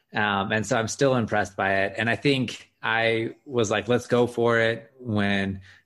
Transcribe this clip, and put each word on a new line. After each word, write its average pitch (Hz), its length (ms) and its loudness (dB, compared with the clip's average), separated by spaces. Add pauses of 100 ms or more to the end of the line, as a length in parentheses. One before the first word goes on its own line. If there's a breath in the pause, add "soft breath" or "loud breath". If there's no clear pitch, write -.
(140)
Um, 104 400 0
and 110 120 0
so 127 140 0
I'm 110 80 -2
still 131 280 0
impressed 104 420 -2
by 98 260 0
it. 98 140 -2
And 110 120 -2
I 113 60 2
think 131 540 -2 (140)
I 113 520 0 (100)
was 120 260 0
like, 104 160 0
"Let's 120 200 0
go 123 200 4
for 117 320 2
it," 113 400 0
when, 101 640 0 (240 soft breath)